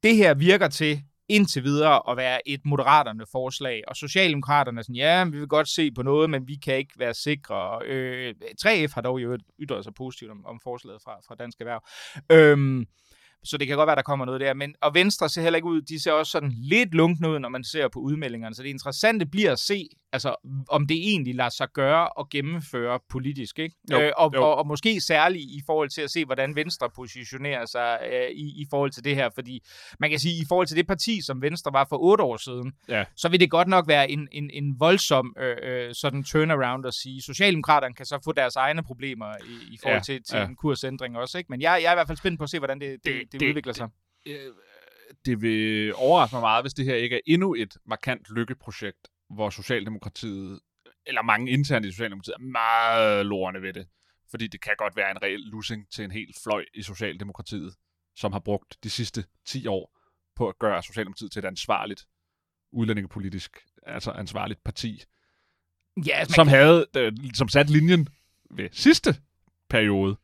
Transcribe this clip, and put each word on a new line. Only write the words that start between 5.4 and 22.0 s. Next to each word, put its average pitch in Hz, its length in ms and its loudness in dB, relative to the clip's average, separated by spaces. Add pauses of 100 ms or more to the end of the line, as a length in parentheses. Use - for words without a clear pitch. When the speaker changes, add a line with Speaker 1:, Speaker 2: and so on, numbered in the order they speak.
Speaker 1:
godt 151 220 2
se 156 220 0
på 120 120 -8
noget, 151 260 4
men 131 180 -4
vi 143 80 -10
kan 139 220 -2
ikke 135 200 -6
være 120 160 -2
sikre." 113 720 -6
Øh, 127 500 -6 (260)
tre 190 260 2
F 143 60 -6
har 120 80 -6
dog 127 180 -2
i 123 40 -6
øvrigt 120 200 -6 (160)
ytret 139 240 -8
sig 104 100 -16
positivt 127 380 -14
om, 101 140 -20
om 113 180 -16
forslaget 113 400 -14
fra, 113 120 -16 (120)
fra 117 80 -18
Dansk 117 260 -14
Erhverv. 117 220 -10 (480)
Øhm, 143 540 8 (580)
så - 140 -8
det 139 100 -2
kan 143 100 -2
godt 151 100 6
være, 156 80 6
der 139 60 2
kommer 139 240 -2
noget 127 160 -4
der. 135 120 0
Men, 143 280 -6
og 147 120 2
Venstre 175 360 4
ser 165 120 -4
heller 165 160 4
ikke 165 120 -2
ud. 160 120 0
De 151 220 -10
ser 165 80 0
også 156 200 2
sådan 147 200 -2
lidt 160 420 2
lunkne 165 360 4
ud, 156 100 -2
når 127 100 -8
man 127 140 -8
ser 143 240 -2
på 135 120 -4
udmeldingerne. 123 560 -6
Så 123 80 -16
det 135 60 -10
interessante 160 560 0
bliver 180 260 2
at 120 80 0
se, 202 300 -4 (240)
altså, 131 220 -4 (340)
om 147 180 2
det 160 100 0
egentlig 165 380 0
lader 123 140 0
sig - 240 -4
gøre 151 360 2 (100)